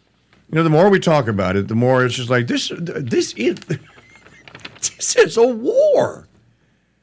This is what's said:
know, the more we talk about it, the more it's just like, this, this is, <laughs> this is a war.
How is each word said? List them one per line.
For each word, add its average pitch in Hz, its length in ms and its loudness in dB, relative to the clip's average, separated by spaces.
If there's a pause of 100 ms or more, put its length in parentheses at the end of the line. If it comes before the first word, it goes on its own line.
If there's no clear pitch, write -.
(500)
know, 160 120 0
the 165 80 2
more 170 200 6
we 190 100 4
talk 147 280 0
about 98 280 -2
it, 101 120 -2
the 110 60 -4
more 127 300 2
it's 123 120 -2
just 123 120 -8
like, 123 200 0
this, 277 280 -4
this 170 580 -4
is, 277 260 -4
<laughs> - 1200 -16
this - 360 -6
is - 200 2
a 233 100 4
war. 381 800 0 (760)